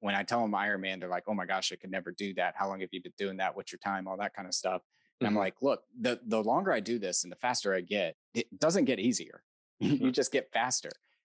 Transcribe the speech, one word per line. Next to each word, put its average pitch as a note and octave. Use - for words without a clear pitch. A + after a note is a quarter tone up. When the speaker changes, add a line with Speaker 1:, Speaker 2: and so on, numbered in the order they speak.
Speaker 1:
when G2+
I G2
tell A#2+
them G#2+
Ironman, G2
they're F2+
like, F2
"Oh G#2+
my F#2
gosh, F#2+
I -
could F#2+
never F2+
do G2
that. F2+
How G2
long F#2+
have F#2
you F#2
been F2+
doing G2
that? F#2
What's G2
your F2+
time?" F#2+
All F#2+
that G2+
kind F#2+
of F2+
stuff. F#2
And B2
Speaker 2:
Mm-hmm. G#2+
Speaker 1:
I'm -
like, F#2+
"Look, C3
the, A#2+
the A2
longer D#3
I A#2+
do A2+
this F#2
and F2+
the F2
faster A#2+
I F#2
get, F2+
it A2
doesn't E3+
get F3
easier." -
<laughs> -
You -
Speaker 2:
Mm-hmm. C3
Speaker 1:
just C3+
get -
faster. A#2